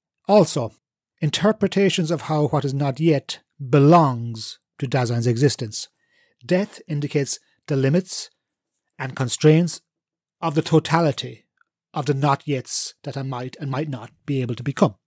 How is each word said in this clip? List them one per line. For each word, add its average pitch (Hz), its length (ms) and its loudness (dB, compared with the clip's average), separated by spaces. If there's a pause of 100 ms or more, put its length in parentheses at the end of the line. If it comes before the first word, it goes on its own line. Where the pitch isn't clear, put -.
(280)
Also, 160 460 2 (480)
interpretations 190 920 0
of 160 120 -4
how 151 240 0
what 143 180 -2
is 135 80 -4
not 139 260 -2
yet 156 400 0 (300)
belongs 131 880 4 (200)
to 139 80 -4
Dasein's 120 400 -2
existence. 117 600 0 (580)
Death 185 420 -2
indicates 143 520 -4 (280)
the 147 80 -2
limits 139 540 0 (680)
and 135 180 -10
constraints 156 640 2 (600)
of 160 140 -4
the 160 60 2
totality 151 840 0 (480)
of 120 120 -8
the 143 80 0
not 139 320 0
yets - 480 -6 (100)
that 139 140 -10
I 139 60 -6
might 131 360 -8
and 139 120 -8
might 147 180 -4
not 117 220 -10 (140)
be 139 160 -2
able 117 140 -4
to 120 80 -10
become. 139 320 0 (120)